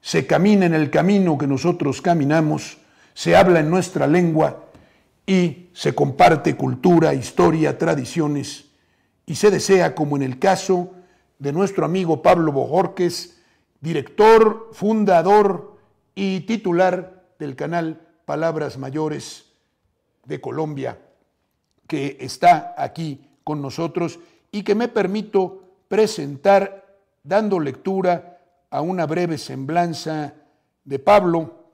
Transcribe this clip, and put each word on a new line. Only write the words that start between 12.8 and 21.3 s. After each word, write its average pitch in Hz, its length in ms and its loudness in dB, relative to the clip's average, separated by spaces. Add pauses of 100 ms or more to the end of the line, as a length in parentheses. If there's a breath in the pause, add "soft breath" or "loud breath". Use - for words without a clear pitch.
director, 214 920 4
fundador 196 1040 2 (380)
y 190 260 -4
titular 185 840 -2 (100)
del 143 180 -12
canal 160 520 -6 (180)
Palabras 151 520 -4
Mayores 143 720 -10 (760)
de 135 160 -12
Colombia, 135 580 -8 (880)